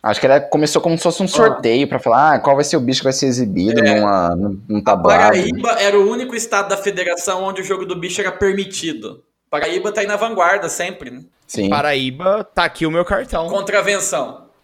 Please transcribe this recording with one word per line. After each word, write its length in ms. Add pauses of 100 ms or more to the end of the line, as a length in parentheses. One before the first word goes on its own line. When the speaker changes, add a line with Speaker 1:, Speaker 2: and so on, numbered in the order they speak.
Speaker 1:
Acho 160
que 80
era, 120
começou 420
como 160
se 60
fosse 180
um 40
Speaker 2:
Ó. 20
Speaker 1:
sorteio 600
pra 100
falar, 380
ah, 40
qual 160
vai 80
ser 140
o 20
bicho 200
que 60
vai 80
ser 120
exibido 580
Speaker 2:
É. 160
Speaker 1:
numa, 360
num, 320
num 120
Speaker 2:
A 40
Speaker 1:
tablado. 400
Speaker 2:
Paraíba 560
era 200
o 100
único 260
estado 340
da 80
federação 680
onde 180
o 20
jogo 220
do 100
bicho 260
era 100
permitido. 920 (260)
Paraíba 420
tá 100
aí 60
na 80
vanguarda 540
sempre, 400
né? 120 (260)
Speaker 1:
Sim. 220
Speaker 3:
Paraíba, 720
tá 220
aqui 200
o 60
meu 140
cartão. 420
Speaker 2:
Contravenção. 1000 (180)